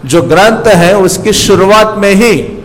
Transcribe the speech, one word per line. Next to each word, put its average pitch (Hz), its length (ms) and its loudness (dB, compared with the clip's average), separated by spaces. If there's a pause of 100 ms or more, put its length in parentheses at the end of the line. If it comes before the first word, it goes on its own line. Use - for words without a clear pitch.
जो 156 160 0
ग्रंथ 196 460 0
है, 185 300 2
उसकी 190 360 -2
शुरुआत 202 640 2
में 202 180 0
ही 220 180 2 (320)